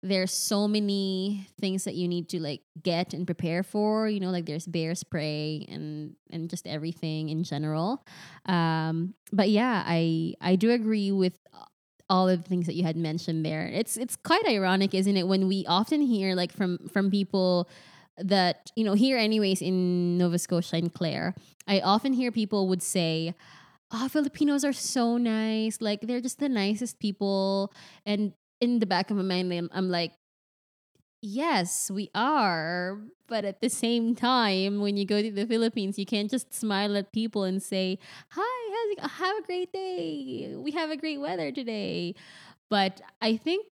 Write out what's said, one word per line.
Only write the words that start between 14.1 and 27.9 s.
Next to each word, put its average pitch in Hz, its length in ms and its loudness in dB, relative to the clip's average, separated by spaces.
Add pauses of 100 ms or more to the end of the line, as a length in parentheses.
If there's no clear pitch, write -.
quite 403 300 2
ironic, 190 460 2
isn't 196 240 4
it, 175 100 2
when 190 200 4
we 190 200 0
often 220 340 2
hear, 196 340 2
like, 180 160 0
from, 180 280 -2 (100)
from 196 200 2
people 185 600 2 (480)
that, 185 580 0
you 220 80 0
know, 202 100 2
here 254 240 4
anyways 214 440 2
in 180 560 2
Nova 175 200 4
Scotia 170 380 -2
and 170 180 0
Clare, 165 400 -2 (320)
I 196 140 2
often 226 340 4
hear 247 180 0
people 208 360 0
would 185 160 0
say, 165 500 0 (580)
"Oh, 226 180 -4
Filipinos 294 560 2
are 277 80 2
so 240 440 0
nice. 220 640 0
Like, 208 200 -2
they're 247 200 -4
just 247 180 -6
the 285 100 0
nicest 214 500 0
people." 196 760 0 (320)